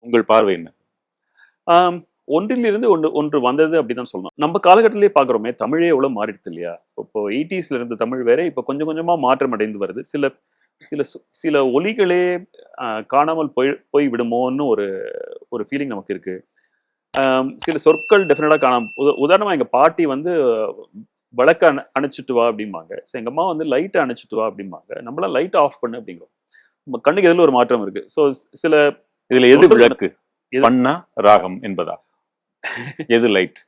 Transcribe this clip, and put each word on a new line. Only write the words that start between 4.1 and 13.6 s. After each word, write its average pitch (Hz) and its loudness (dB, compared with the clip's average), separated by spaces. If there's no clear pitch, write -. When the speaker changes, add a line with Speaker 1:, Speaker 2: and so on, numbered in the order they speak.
Speaker 2:
நம்ம 165 -4
காலகட்டத்திலேயே 208 4
பாக்குறோமே, 120 -2
தமிழே 156 -2
எவ்வளவு 131 0
மாறிடுது 107 -10
இல்லையா? 85 -12
இப்போ 104 -8
எயிட்டிஸ்ல 156 -6
இருந்த 120 -8
தமிழ் 120 -6
வேற, 123 2
இப்ப 143 -6
கொஞ்சம் 143 -6
கொஞ்சமா 165 -2
மாற்றம் 131 -2
அடைந்து 104 -6
வருது. 95 -12
சில, 143 -6
சில 143 -10
சொ-, - -14
சில 147 -2
ஒலிகளே, 180 -2
ஆ, 110 -8
காணாமல் 151 -2
போய், 135 -2